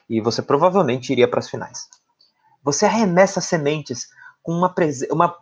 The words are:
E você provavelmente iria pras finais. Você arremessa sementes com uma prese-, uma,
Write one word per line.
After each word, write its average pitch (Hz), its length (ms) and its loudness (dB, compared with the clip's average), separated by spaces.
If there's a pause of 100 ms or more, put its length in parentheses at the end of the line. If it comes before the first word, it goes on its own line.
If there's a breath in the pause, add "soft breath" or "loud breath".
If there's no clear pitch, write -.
E 113 140 -2
você 117 220 0
provavelmente 143 680 2
iria 123 160 4
pras - 220 -2
finais. - 380 -12 (760)
Você - 220 0
arremessa 190 560 2
sementes 147 680 -4 (360 loud breath)
com 165 80 -6
uma 175 200 0
prese-, 147 400 -2
uma, 170 300 0